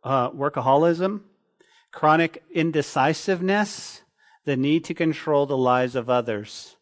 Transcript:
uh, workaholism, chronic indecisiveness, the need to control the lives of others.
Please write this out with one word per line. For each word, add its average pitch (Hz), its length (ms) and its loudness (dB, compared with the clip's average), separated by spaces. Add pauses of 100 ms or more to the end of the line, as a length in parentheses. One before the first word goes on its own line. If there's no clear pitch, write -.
uh, 131 260 0
workaholism, 156 920 0 (640)
chronic 160 600 2
indecisiveness, 170 1500 -2 (420)
the 139 120 -2
need 147 280 0
to 165 100 -8
control 151 520 0
the 135 100 -2
lives 127 400 2
of 120 120 -4
others. 113 720 -4